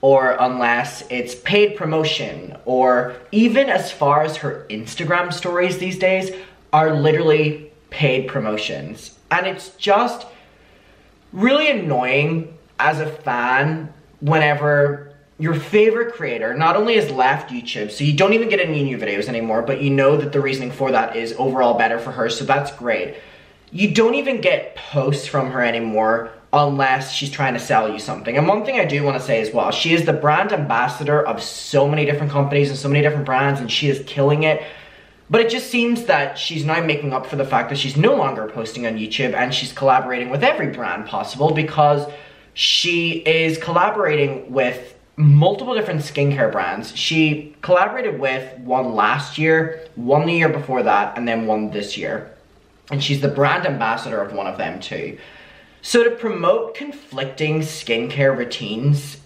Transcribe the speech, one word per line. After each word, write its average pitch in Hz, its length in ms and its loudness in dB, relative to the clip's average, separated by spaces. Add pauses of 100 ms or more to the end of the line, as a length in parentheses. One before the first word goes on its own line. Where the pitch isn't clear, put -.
or 135 380 6
unless 123 720 0
it's 123 240 -6
paid 208 420 2
promotion, 151 880 -4
or 127 500 2 (180)
even 233 360 4
as - 240 -2
far 147 300 2
as 156 160 -2
her - 320 -8
Instagram 170 600 -4
stories 180 460 -2
these 185 220 -6
days 190 360 0 (380)
are 156 220 4
literally 151 760 2 (200)
paid 127 360 0
promotions. - 920 -6 (120)
And 180 160 0
it's 190 300 -8
just 214 500 0 (1080)
really 269 340 4
annoying 151 880 0 (220)
as 147 200 2
a 151 120 -4
fan 135 840 -2 (300)
whenever 147 920 2 (240)
your 160 140 -2
favorite 220 600 2
creator 120 400 -4
not 165 220 2
only 226 180 2
has 156 160 2
left 131 400 0
YouTube, 117 400 -8
so - 120 -6
you 143 140 4
don't 190 160 4
even 226 160 2
get 202 100 0
any 160 240 0
new 131 140 -2
videos 104 320 -4
anymore, 113 320 -2
but 135 220 -2
you 139 80 2
know 139 260 4
that 143 160 -2
the 143 80 2
reasoning 131 300 -4
for 131 220 -4
that 113 220 0
is 113 220 -4
overall 127 380 2
better 113 240 0
for 123 140 -8
her, 117 180 -2
so 117 160 -6
that's 143 260 0
great. 107 440 -4 (540)
You 190 220 0
don't 226 220 4
even 269 260 -2
get - 360 0
posts 143 500 -2
from 131 240 -2
her 123 100 -4
anymore 113 680 0 (220)
unless 139 600 2
she's 139 180 -6
trying 131 240 -4
to 117 60 -4
sell 113 280 0
you 110 120 -6
something. 110 360 -6
And 160 120 2
one 208 160 2
thing 254 160 -2
I 180 40 4
do 143 200 -2
wanna 135 160 0
say 113 200 0
as 110 120 -4
well, 120 180 0
she 165 240 0
is 165 100 4
the 165 80 2
brand 165 400 2
ambassador 143 720 0
of - 160 -4
so - 460 0
many 151 180 2
different 143 280 -2
companies 143 380 2
and - 60 -6
so - 120 -6
many 143 140 4
different 147 220 2
brands, 135 360 0
and 117 100 -6
she - 180 0
is 135 160 0
killing 147 380 2
it. 156 180 2 (720)
But 226 120 4
it 226 60 2
just 247 220 -4
seems 240 360 0
that 143 300 2
she's 156 280 -4
now 160 180 2
making 147 300 -2
up 127 140 -4
for 147 100 -8
the 135 80 0
fact 123 240 0
that 139 100 -4
she's - 180 -4
no 220 200 6
longer 113 320 -2
posting 120 360 -8
on 110 140 -2
YouTube 110 340 -4
and 123 220 -2
she's - 180 -6
collaborating 127 560 2
with 139 140 -2
every 214 300 0
brand 104 340 -6
possible, 123 460 0
because 147 580 2 (440)
she 170 640 0
is 160 380 2
collaborating 165 960 0
with 123 440 -2 (180)
multiple 175 600 6
different 185 260 -2
skincare 139 500 0
brands. 98 460 -4
She 156 640 0
collaborated 190 580 0
with 262 400 -4
one 120 380 -2
last 113 420 0
year, 160 560 2
one 139 320 2
the 165 60 0
year 165 160 4
before 139 340 -2
that, 104 340 0
and 120 120 -4
then 113 180 -2
one 107 240 -2
this 104 260 -8
year. - 400 -8 (540)
And 139 100 -4
she's 139 200 -2
the 143 80 0
brand 143 380 0
ambassador 113 540 -4
of 101 120 -6
one 98 160 -6
of - 100 -10
them 90 220 -8
too. 85 360 -10 (640)
So 240 220 2
to 233 60 4
promote 202 640 -2
conflicting 156 840 -6
skincare 131 760 -2
routines 120 880 -2